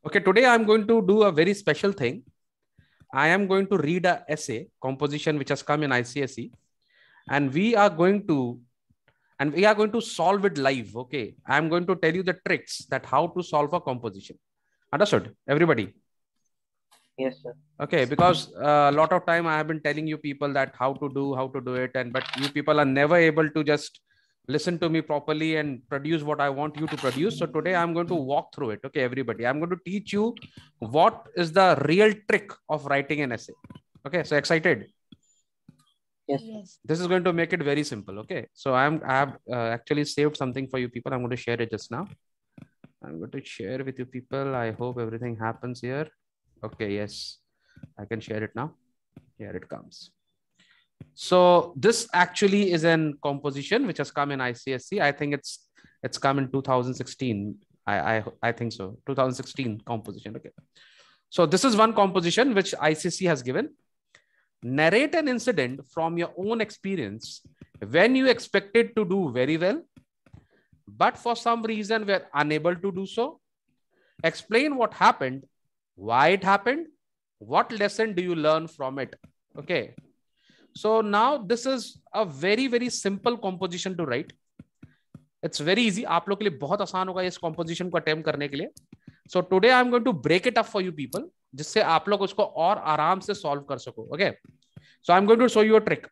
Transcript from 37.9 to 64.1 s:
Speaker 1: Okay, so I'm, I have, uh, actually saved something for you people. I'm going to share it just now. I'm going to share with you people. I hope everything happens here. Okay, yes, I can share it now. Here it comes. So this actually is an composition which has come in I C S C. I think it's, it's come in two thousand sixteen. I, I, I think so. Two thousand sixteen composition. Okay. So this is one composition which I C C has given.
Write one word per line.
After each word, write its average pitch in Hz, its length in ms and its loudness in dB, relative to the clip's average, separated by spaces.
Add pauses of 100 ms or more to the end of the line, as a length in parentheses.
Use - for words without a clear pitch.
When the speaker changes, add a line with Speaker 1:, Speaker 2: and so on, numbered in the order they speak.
Speaker 1:
Okay, 131 340 -10
so - 200 -4
I'm, 147 320 2
I 135 100 0
have, 135 220 0 (140)
uh, 120 160 -4 (100)
actually 147 280 -2
saved 147 320 -2
something 131 320 -6
for 131 100 -6
you 123 80 -4
people. 123 260 -8
I'm 127 60 -4
going 123 120 -4
to 123 140 -6
share 117 160 -2
it 113 80 -4
just - 220 -10
now. 151 160 -8 (960)
I'm 76 160 -14
going 113 120 -12
to 139 120 -12
share 123 400 -10
with 131 160 -10
you 127 60 -8
people. 131 500 -6
I 117 160 -2
hope 120 260 -6
everything 117 380 -6
happens 113 460 -6
here. 139 260 -6 (560)
Okay, 104 320 -6
yes, - 440 -10 (600)
I 104 60 -12
can 110 160 -6
share 107 240 -6
it 104 100 -12
now. 143 200 -8 (600)
Here 101 140 -14 (100)
it - 60 -20
comes. - 440 -18 (1040)
So 175 640 4
this 220 340 2
actually 190 600 2
is 165 120 0
an 160 380 2
composition 143 640 -2
which 180 140 -4
has 143 100 -4
come 143 220 -2
in 135 100 -4
I 123 120 -2
C 131 200 -8
S 127 140 -8
C. 202 120 -4
I 147 120 4
think 143 240 -4
it's, - 320 -14 (340)
it's - 160 -8
come 139 220 2
in 131 120 -2
two 139 120 -2
thousand 127 320 0
sixteen. 107 640 -6 (260)
I, 101 140 0
I, 104 240 0 (180)
I 117 100 0
think 113 220 -6
so. 98 320 -12
Two 139 80 -6
thousand 131 220 0
sixteen 123 500 -8
composition. 107 520 -10
Okay. - 120 -16 (800)
So 175 160 4
this 175 180 2
is 254 120 4
one 220 180 6
composition 196 600 2
which 190 260 0
I 156 120 2
C 160 180 -4
C 190 140 -6
has 151 180 0
given. 131 260 -4 (920)